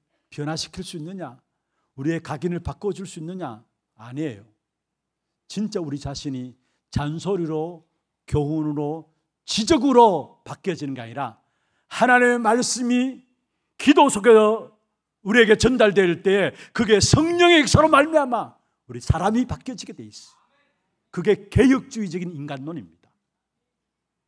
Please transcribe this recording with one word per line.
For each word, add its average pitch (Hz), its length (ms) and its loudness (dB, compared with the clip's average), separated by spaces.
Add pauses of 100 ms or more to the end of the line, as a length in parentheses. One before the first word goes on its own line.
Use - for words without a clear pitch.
(300)
변화시킬 156 540 -10
수 175 140 -14
있느냐? 156 420 -14 (560)
우리의 160 260 -4
각인을 170 380 -8
바꿔줄 180 480 -8
수 175 120 -18
있느냐? 156 440 -14 (320)
아니에요. 120 500 -10 (1000)
진짜 208 320 -8
우리 147 200 -8
자신이 131 560 -10 (360)
잔소리로, 160 960 -6 (400)
교훈으로, 151 840 -4 (340)
지적으로 233 1000 2
바뀌어지는 147 480 -8
게 123 80 -12
아니라 117 380 -12 (480)
하나님의 247 520 2
말씀이 240 840 -2 (540)
기도 294 300 6
속에서 214 680 4 (460)
우리에게 214 340 4
전달될 196 640 2
때 190 320 0 (180)
그게 214 280 2
성령의 339 600 4
역사로 302 260 2
말미암아 285 680 0 (320)
우리 120 140 -14
사람이 214 440 -2
바뀌어지게 233 480 -14
돼 123 100 -18
있어요. - 340 -20 (720)
그게 196 400 -2
개혁주의적인 196 880 0
인간론입니다. 139 640 -12 (1300)